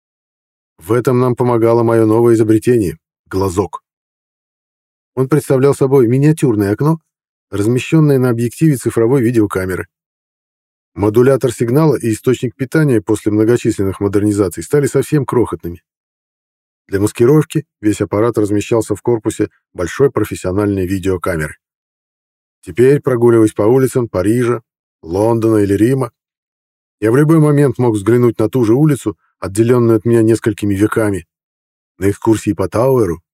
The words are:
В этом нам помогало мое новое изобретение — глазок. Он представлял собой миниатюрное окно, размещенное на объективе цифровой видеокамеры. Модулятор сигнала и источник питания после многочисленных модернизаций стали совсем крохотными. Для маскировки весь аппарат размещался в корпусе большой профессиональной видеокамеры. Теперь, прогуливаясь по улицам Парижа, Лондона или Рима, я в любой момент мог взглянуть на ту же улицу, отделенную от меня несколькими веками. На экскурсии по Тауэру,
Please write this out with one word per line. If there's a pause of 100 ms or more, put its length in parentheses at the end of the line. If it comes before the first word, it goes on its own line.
(800)
В
этом
нам
помогало
мое
новое
изобретение — (280)
глазок. (1300)
Он
представлял
собой
миниатюрное
окно, (500)
размещенное
на
объективе
цифровой
видеокамеры. (1040)
Модулятор
сигнала
и
источник
питания
после
многочисленных
модернизаций
стали
совсем
крохотными. (1040)
Для
маскировки (140)
весь
аппарат
размещался
в
корпусе (240)
большой
профессиональной
видеокамеры. (1040)
Теперь,
прогуливаясь
по
улицам
Парижа, (400)
Лондона
или
Рима, (880)
я
в
любой
момент
мог
взглянуть
на
ту
же
улицу, (200)
отделенную
от
меня
несколькими
веками. (720)
На
экскурсии
по
Тауэру, (120)